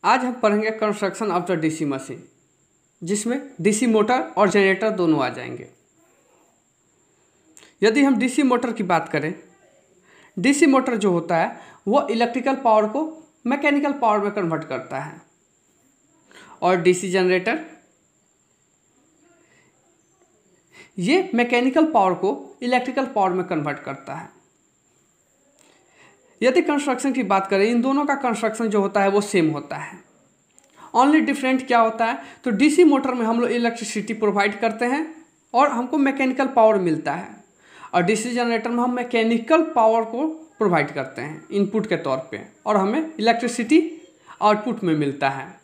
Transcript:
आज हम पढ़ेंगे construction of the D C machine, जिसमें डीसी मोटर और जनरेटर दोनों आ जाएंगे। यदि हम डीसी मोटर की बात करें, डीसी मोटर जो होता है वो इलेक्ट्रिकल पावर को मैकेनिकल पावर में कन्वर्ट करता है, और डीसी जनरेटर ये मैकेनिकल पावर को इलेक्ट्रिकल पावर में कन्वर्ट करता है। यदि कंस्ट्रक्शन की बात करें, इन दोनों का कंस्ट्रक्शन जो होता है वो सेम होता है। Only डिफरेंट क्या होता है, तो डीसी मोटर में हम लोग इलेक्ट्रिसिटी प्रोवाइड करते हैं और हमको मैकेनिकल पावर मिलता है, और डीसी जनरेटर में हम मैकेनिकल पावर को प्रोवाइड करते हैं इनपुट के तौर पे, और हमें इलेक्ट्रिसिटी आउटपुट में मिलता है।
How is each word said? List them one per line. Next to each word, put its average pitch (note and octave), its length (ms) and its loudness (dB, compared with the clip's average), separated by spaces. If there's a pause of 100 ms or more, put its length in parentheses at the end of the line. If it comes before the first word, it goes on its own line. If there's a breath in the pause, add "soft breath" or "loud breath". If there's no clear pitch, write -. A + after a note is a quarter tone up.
आज A3+ 160 4
हम B3 140 -4
पढ़ेंगे G#3+ 400 0
construction G#3 560 -4
of F3 180 -2
the F#3 80 0
D D#3+ 160 -2
C D#3 140 -4
machine, C3+ 340 -8 (800)
जिसमें G#3 600 -4
डीसी G#3+ 260 2
मोटर A3 340 2
और - 280 2
जनरेटर G3 420 2
दोनों E3 320 2
आ B2 60 -2
जाएंगे। B2 400 -12 (2000 soft breath)
यदि A3+ 220 4
हम C4+ 160 4
डीसी B3+ 240 0
मोटर B3 300 0
की G#3+ 100 -4
बात F3 260 0
करें, D#3 260 -4 (1040 soft breath)
डीसी C#4 280 4
मोटर C4 320 2
जो G3 140 2
होता E3+ 260 0
है F#3+ 240 -2 (260 loud breath)
वो B3+ 200 2
इलेक्ट्रिकल A#3+ 480 0
पावर G#3+ 320 2
को D4 440 -6 (160)
मैकेनिकल C#4+ 460 0
पावर A3 260 2
में G3+ 120 -2
कन्वर्ट E3+ 320 -4
करता C3+ 360 -8
है, D#3 220 -14 (1400 loud breath)
और F3+ 160 2
डीसी F3+ 340 2
जनरेटर F#3 540 0 (3250 loud breath)
ये D4+ 340 2
मैकेनिकल B3 600 2
पावर F#3+ 220 4
को G3 460 -6
इलेक्ट्रिकल B3+ 440 -2
पावर G3+ 240 0
में F3+ 180 -4
कन्वर्ट D3 320 -4
करता C3+ 360 -12
है। E3 240 -18 (2000 soft breath)
यदि B3+ 200 2
कंस्ट्रक्शन C#4 520 -2
की B3+ 100 -2
बात F#3+ 240 0
करें, G3 180 2
इन A#3 160 2
दोनों C#4 240 0
का C#4+ 100 0
कंस्ट्रक्शन A#3 540 -4
जो G3+ 120 0
होता G3 200 0
है G3 80 4
वो G3+ 120 2
सेम F3 300 2
होता D3 240 -8
है। D3+ 280 -14 (920 loud breath)
Only C#4+ 260 6
डिफरेंट C4 460 -2
क्या A#3+ 120 4
होता A3+ 260 2
है, - 180 -4 (200 loud breath)
तो B3 80 -2
डीसी D4+ 320 4
मोटर C4+ 300 4
में A#3+ 120 -2
हम A#3 140 0
लोग A#3+ 120 0
इलेक्ट्रिसिटी A#3 600 -4
प्रोवाइड G#3 460 0
करते A3+ 260 -2
हैं C#4+ 400 -4 (280)
और C#4 160 4
हमको B3+ 280 -4
मैकेनिकल C4+ 500 0
पावर A3 320 4
मिलता D#3 340 -2
है, - 300 -12 (500 loud breath)
और F3+ 100 2
डीसी A3 280 0
जनरेटर A#3 380 -2
में A#3+ 140 -2
हम B3 120 -2
मैकेनिकल A#3+ 680 2 (120)
पावर A3+ 280 4
को A#3 240 -4 (300)
प्रोवाइड E3 360 0
करते C3 280 -8
हैं D3+ 280 -12
इनपुट G3 400 -2
के E3+ 80 0
तौर C3 200 -2 (140)
पे, G2+ 140 -10 (200)
और G#3+ 120 2
हमें A#3 380 -2
इलेक्ट्रिसिटी A#3 880 0 (400 loud breath)
आउटपुट G#3 420 0
में E3 120 2
मिलता C#3 340 -2
है। C3+ 340 -12